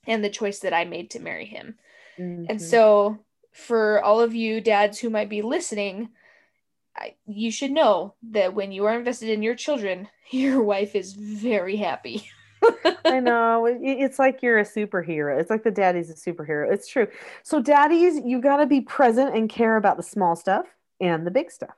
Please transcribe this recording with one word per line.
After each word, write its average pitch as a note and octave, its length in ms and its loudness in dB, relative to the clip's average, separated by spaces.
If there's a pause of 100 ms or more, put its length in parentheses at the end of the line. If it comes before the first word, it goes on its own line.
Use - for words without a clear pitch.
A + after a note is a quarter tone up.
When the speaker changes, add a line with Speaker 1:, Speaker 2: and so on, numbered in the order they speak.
(120)
Speaker 1:
and A3 120 0
the G3+ 60 -2
choice G3+ 300 -6
that F3+ 140 -4
I E3+ 120 0
made F3 260 -12
to - 80 -14
marry - 260 -12
him. G#3+ 320 -18 (400)
And F3 300 -10
Speaker 2:
Mm-hmm. G#3+ 100 -4
Speaker 1:
so G#3 640 4 (340)
for G#3+ 480 0
all G#3 200 4
of A#3 120 2
you A3 280 -4
dads G#3 380 2
who A#3 100 -6
might G#3+ 200 -4
be G#3 120 -6
listening, G#3+ 680 -6 (880)
I, - 200 -14 (120)
you G#3+ 240 -6
should C4+ 200 -6
know G#3 440 2 (160)
that F#3+ 240 0
when G3 160 -6
you F#3+ 140 -4
are A3 120 0
invested A#3+ 320 -6
in G#3+ 140 -2
your A#3 120 -2
children, G3+ 520 -6 (120)
<laughs> - 120 -20
your C4 320 0
wife G3+ 320 -2
is F#3+ 180 -6
very G#3 640 -4
happy. F3+ 520 -6 (340)
<laughs> G4 440 2
Speaker 2:
I C4 140 2
know. A#3 480 2
It, B3 160 0
it's C4+ 360 -2
like C4 220 2
you're A#3+ 180 4
a G#3 40 2
superhero. E3 760 -2
It's F#3 120 -2
like A3 120 -2
the A3+ 80 2
daddy's F3+ 380 0
a D#3+ 60 -18
superhero. D#3 560 -4
It's G3 160 -2
true. A3 200 0 (360)
So D4+ 180 0
daddies, D4+ 640 4
you B3 160 -2
gotta C#4+ 240 4
be C4+ 160 2
present B3 540 2
and A3 140 0
care A3 280 2
about G3+ 200 2
the E3 60 -8
small F3 320 0
stuff G#3 300 -2 (340)
and E3+ 280 -2
the F3 40 -6
big C4+ 200 -2
stuff. - 260 -16